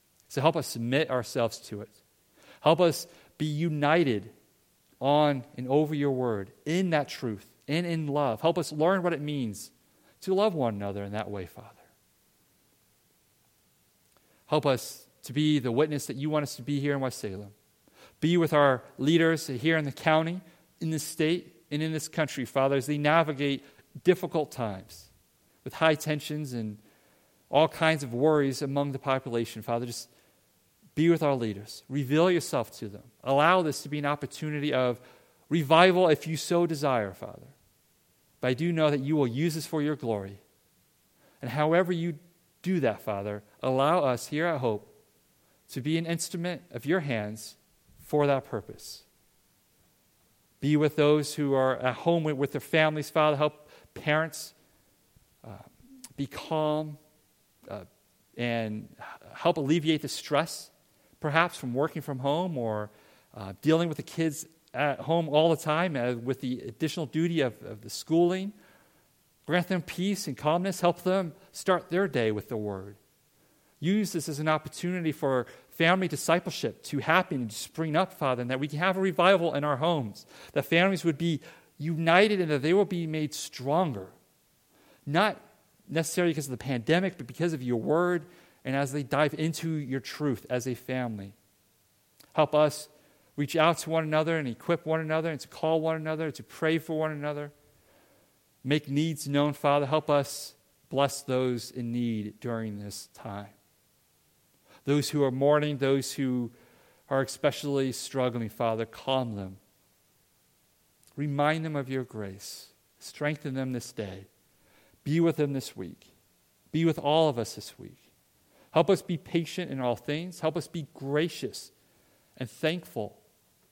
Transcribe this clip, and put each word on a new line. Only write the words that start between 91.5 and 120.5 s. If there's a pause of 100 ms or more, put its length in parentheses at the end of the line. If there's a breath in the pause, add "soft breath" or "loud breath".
Help
us (480 soft breath)
reach
out
to
one
another
and
equip
one
another
and
to
call
one
another,
to
pray
for
one
another. (1120 soft breath)
Make
needs
known,
Father.
Help
us (360)
bless
those
in
need
during
this
time. (1400 soft breath)
Those
who
are
mourning,
those
who (560 soft breath)
are
especially
struggling,
Father,
calm
them. (1600)
Remind
them
of
your
grace. (320)
Strengthen
them
this
day. (760 soft breath)
Be
with
them
this
week. (580)
Be
with
all
of
us
this
week. (600 soft breath)
Help
us
be
patient
in
all
things.
Help